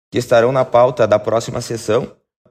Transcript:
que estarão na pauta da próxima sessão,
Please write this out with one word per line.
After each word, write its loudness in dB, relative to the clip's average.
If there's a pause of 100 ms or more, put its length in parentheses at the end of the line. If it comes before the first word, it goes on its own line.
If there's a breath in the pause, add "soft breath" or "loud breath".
(120)
que -4
estarão 2
na 0
pauta 2
da 2
próxima -4
sessão, -4 (380)